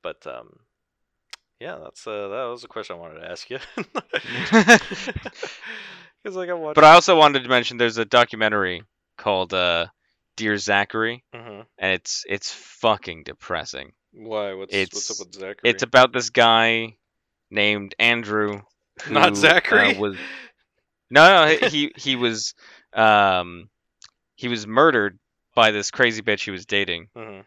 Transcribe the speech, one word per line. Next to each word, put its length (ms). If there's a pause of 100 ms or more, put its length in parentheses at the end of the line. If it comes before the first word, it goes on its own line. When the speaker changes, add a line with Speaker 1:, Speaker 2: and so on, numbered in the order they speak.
Speaker 1:
But, 240
um, 340 (960)
yeah, 240
that's, 240
uh, 220
that 160
was 200
a 40
question 280
I 20
wanted 220
to 100
ask 200
you. 80 (180)
<laughs> 360
Speaker 2:
<laughs> 1300 (800)
Speaker 1:
'Cause, 120
like, 140
I 40
watched 200
Speaker 2:
But 100
I 100
also 220
wanted 280
to 40
mention 280
there's 220
a 60
documentary 760 (340)
called, 380
uh, 320 (500)
Dear 220
Zachary, 680 (100)
Speaker 1:
Mm-hmm. 280 (160)
Speaker 2:
and 160
it's, 340
it's 240
fucking 720
depressing. 680 (200)
Speaker 1:
Why? 420
What's, 200
Speaker 2:
It's, 200
Speaker 1:
what's 160
up 80
with 160
Zachary? 360
Speaker 2:
it's 120
about 300
this 180
guy 680 (540)
named 480
Andrew 640 (400)
who, 120
Speaker 1:
Not 220
Zachary? 580
Speaker 2:
uh, 40
was, 180 (960)
no, 360
no, 100
he, 120
he, 280
he 200
was, 380 (380)
um, 760 (680)
he 140
was 180
murdered 520 (360)
by 160
this 200
crazy 320
bitch 220
he 60
was 160
dating. 500
Speaker 1:
Mm-hmm. 300